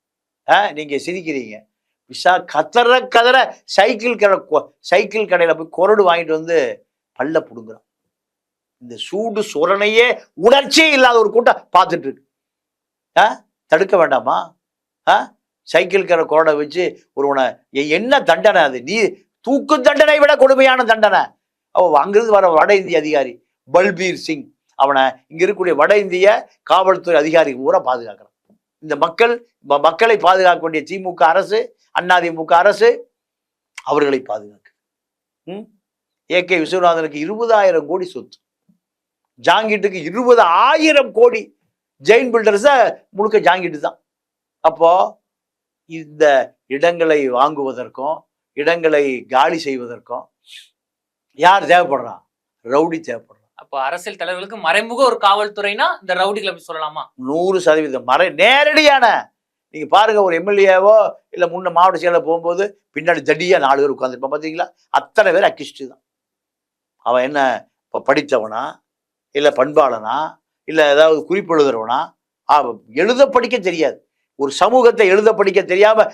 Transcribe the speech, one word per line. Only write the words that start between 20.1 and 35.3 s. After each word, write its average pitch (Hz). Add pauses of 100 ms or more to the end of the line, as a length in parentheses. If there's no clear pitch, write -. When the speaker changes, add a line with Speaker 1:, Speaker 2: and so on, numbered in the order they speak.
Speaker 1:
விட 294
கொடுமையான 262
தண்டனை. 214 (500)
அவ 170
அங்கிருந்து 208
வர 190
வட 175
இந்திய 180
அதிகாரி 147 (400)
பல்பீர் 180
சிங், 147 (280)
அவனை 135 (260)
இங்க 160
இருக்கக்கூடிய 185
வட 170
இந்திய 196 (120)
காவல்துறை 175
அதிகாரி 156
பூரா 143
பாதுகாக்கிறான். 113 (440)
இந்த 151
மக்கள், 220 (180)
ம-, 143
மக்களை 185
பாதுகாக்க 175
வேண்டிய 156
திமுக 185
அரசு, 180 (140)
அண்ணா 180
திமுக 165
அரசு 196 (720)
அவர்களை 143
பாதுகாக்கு. 104 (720)